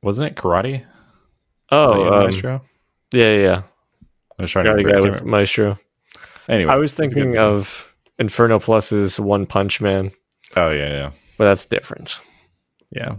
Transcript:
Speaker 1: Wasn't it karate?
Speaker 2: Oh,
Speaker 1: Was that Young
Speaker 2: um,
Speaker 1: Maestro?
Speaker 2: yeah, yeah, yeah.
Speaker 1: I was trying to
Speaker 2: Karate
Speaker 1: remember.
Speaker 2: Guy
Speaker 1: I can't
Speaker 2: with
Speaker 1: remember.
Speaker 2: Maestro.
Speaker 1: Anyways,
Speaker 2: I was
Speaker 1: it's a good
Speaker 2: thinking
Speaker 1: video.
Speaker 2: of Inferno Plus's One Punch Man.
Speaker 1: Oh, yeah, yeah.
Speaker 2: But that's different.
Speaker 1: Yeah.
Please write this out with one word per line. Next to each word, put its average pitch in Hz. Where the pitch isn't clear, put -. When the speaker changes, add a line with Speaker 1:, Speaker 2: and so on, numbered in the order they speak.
Speaker 1:
Wasn't 107
it -
karate? 107
Speaker 2:
Oh, 151
Speaker 1:
Was 131
that 101
Young 95
Speaker 2:
um, 101
Speaker 1:
Maestro? 98
Speaker 2:
yeah, 120
yeah, 101
yeah. 92
Speaker 1:
I -
was 90
trying 95
to 107
Speaker 2:
Karate 107
Speaker 1:
remember. 101
Speaker 2:
Guy 101
Speaker 1:
I 98
can't 98
Speaker 2:
with -
Speaker 1:
remember. 113
Speaker 2:
Maestro. 101
Speaker 1:
Anyways, 107
Speaker 2:
I 135
was 143
Speaker 1:
it's 147
a 160
good 143
Speaker 2:
thinking 131
Speaker 1:
video. 107
Speaker 2:
of -
Inferno 113
Plus's 104
One 101
Punch 98
Man. 95
Speaker 1:
Oh, 85
yeah, 73
yeah. 71
Speaker 2:
But 110
that's 98
different. -
Speaker 1:
Yeah. 117